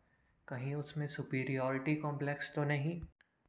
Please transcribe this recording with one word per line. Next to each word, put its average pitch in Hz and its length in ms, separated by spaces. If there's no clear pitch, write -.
कहीं 135 280
उसमें 147 340
सुपीरियॉरिटी 135 880
कॉम्प्लेक्स 143 580
तो 151 100
नहीं 147 340